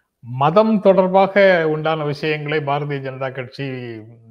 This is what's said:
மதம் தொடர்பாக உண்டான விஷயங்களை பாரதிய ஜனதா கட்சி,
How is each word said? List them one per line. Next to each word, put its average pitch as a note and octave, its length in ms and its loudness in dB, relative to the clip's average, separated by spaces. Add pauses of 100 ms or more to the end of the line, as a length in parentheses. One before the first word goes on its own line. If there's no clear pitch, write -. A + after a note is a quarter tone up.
(200)
மதம் D#3+ 640 2
தொடர்பாக F#3+ 880 4
உண்டான D#3 360 -2
விஷயங்களை D3 560 -4
பாரதிய C#3+ 400 -4
ஜனதா C3+ 320 -8
கட்சி, B2+ 640 -10 (340)